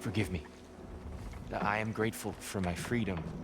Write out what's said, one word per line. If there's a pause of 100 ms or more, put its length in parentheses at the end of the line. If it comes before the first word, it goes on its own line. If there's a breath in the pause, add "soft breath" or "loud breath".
Forgive
me. (1120)
I
am
grateful
for
my
freedom. (200)